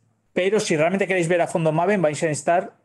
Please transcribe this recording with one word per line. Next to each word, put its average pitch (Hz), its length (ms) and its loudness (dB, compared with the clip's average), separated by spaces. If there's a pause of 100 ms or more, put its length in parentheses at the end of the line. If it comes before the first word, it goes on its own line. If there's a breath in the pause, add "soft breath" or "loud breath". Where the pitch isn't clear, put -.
(320)
Pero 196 300 0
si 175 160 0
realmente 185 280 0
queréis 180 220 0
ver 170 140 2
a 160 60 0
fondo 160 260 -2
Maven, 180 280 2
vais 151 220 -2
a 165 40 2
necesitar 170 580 -2